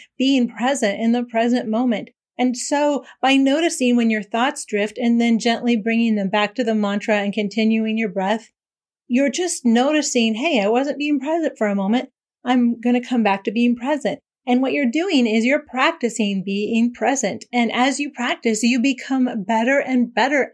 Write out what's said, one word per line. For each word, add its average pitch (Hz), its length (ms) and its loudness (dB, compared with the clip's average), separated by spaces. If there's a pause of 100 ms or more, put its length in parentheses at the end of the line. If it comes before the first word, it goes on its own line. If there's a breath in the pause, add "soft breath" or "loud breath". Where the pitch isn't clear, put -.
(200 loud breath)
being 262 280 2
present 233 520 -2
in 226 120 0
the 247 120 0
present 240 440 0
moment. 226 440 -2 (280)
And 254 160 0
so 285 480 0 (180 loud breath)
by 269 140 4
noticing 277 600 2
when 233 120 2
your 214 140 -2
thoughts 247 420 -4
drift 208 320 -4
and 233 220 2
then 233 200 2
gently 240 360 0
bringing 226 400 0
them 196 140 -2
back 208 260 0
to 254 80 -2
the 226 100 0
mantra 208 440 0
and 202 160 -2
continuing 220 640 0
your 226 120 -4
breath, 196 400 -2 (600)
you're 277 200 2
just 349 360 -4
noticing, 240 720 2
"Hey, 269 260 0
I 196 80 2
wasn't 262 280 0
being 294 220 0
present 311 380 -2
for 214 100 -2
a 202 80 -2
moment. 214 340 0 (360)
I'm 240 340 2
gonna 247 220 0
come 240 220 -2
back 196 200 0
to 220 80 -4
being 240 240 2
present." 240 440 -4 (280)
And 247 140 2
what 262 100 -2
you're 285 140 0
doing 302 420 0
is 220 160 2
you're 269 160 2
practicing 240 840 -2
being 220 500 0
present. 220 580 -2
And 240 220 0
as 262 260 0
you 285 100 -6
practice, 240 540 -2
you 240 160 2
become 254 640 -2
better 233 360 2
and 247 340 0
better 269 400 0